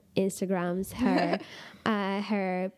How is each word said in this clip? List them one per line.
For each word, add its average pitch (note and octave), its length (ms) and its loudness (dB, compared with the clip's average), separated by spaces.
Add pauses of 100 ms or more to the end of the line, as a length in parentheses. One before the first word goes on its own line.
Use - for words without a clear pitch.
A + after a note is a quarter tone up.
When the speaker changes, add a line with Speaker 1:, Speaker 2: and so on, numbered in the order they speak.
(160)
Speaker 1:
Instagrams, F#3+ 760 0
her, G3+ 460 2 (240)
Speaker 2:
<laughs> - 240 -12
Speaker 1:
uh, G3+ 360 0
her F#3+ 560 0